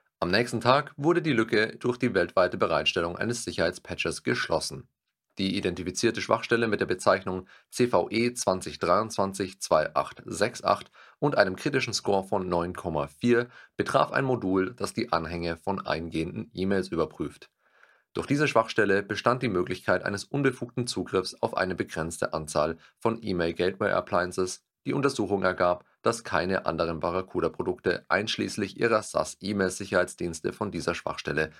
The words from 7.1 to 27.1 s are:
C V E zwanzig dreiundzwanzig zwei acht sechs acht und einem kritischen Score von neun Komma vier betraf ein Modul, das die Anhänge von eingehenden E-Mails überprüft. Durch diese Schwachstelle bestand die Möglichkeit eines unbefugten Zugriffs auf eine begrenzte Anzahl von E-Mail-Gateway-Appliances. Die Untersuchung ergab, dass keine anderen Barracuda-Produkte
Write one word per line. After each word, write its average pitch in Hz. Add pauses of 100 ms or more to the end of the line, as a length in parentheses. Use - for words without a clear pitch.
C 123
V 104
E 117
zwanzig 92
dreiundzwanzig 98
zwei 78
acht -
sechs -
acht 98 (280)
und 143
einem 95
kritischen 135
Score 98
von 95
neun 87
Komma 80
vier 120 (280)
betraf 143
ein 139
Modul, 98
das -
die -
Anhänge 85
von 95
eingehenden 85
E-Mails 95
überprüft. 80 (640)
Durch -
diese 143
Schwachstelle 104
bestand 120
die 123
Möglichkeit 90
eines 101
unbefugten 127
Zugriffs 92
auf -
eine 92
begrenzte -
Anzahl 80 (200)
von 113
E-Mail-Gateway-Appliances. 92 (220)
Die 135
Untersuchung 107
ergab, 92 (160)
dass 117
keine 92
anderen 82
Barracuda-Produkte 90